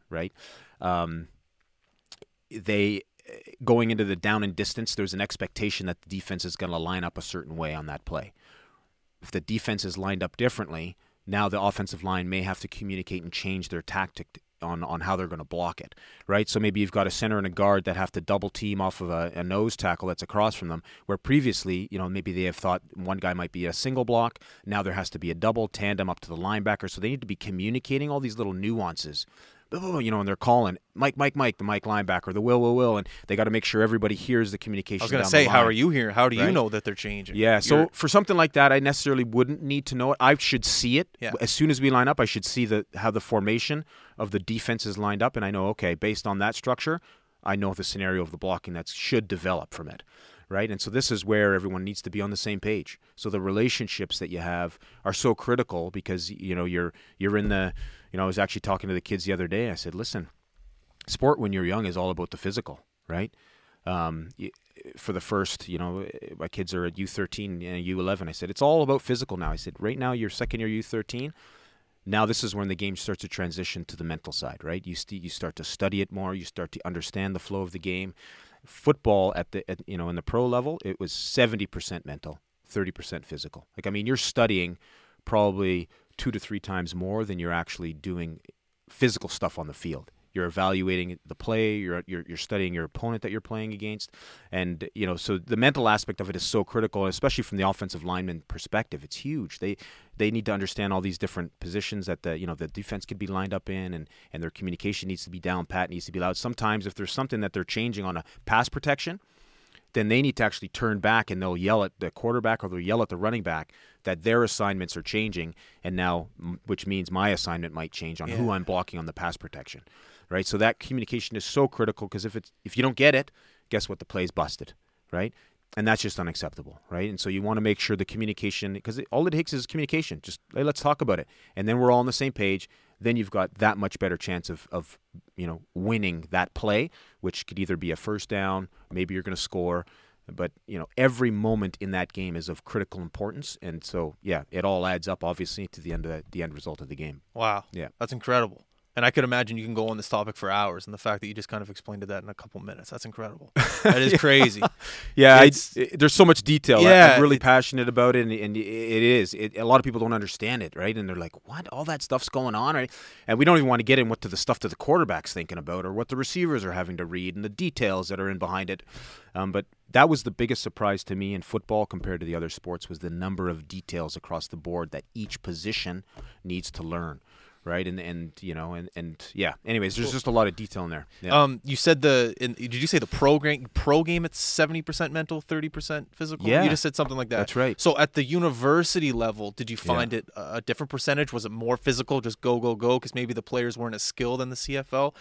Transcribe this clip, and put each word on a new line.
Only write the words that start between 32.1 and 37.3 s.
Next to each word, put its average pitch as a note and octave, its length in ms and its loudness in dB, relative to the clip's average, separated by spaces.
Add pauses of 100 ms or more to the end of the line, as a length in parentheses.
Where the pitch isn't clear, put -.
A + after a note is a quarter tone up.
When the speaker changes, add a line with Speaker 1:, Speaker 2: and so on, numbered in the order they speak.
Speaker 1:
the G2+ 80 -2
Will, A#2+ 180 4
Will, A#2+ 160 4
Will, A#2+ 220 4
and G2+ 100 -4 (200)
they G2+ 100 0
gotta G#2+ 140 4
make A2 160 0
sure A2 160 4
everybody G#2+ 320 4
hears A2+ 360 0
the G#2 60 -8
communication G2+ 460 -6
Speaker 2:
I - 20 -2
was A2 60 -2
gonna C3+ 140 2
Speaker 1:
down - 60 2
Speaker 2:
say, D3 140 10
Speaker 1:
the A#2+ 60 4
Speaker 2:
how B2+ 80 10
Speaker 1:
line. A#2 80 8
Speaker 2:
are A2+ 60 4
you B2+ 180 4
hearing? A#2 240 2
How B2 160 6
do A#2 60 -2
you G2 80 4
Speaker 1:
Right? F#3 100 4
Speaker 2:
know A#2 160 4
that G#2+ 140 -2
they're G2+ 100 -2
changing? G2+ 420 -8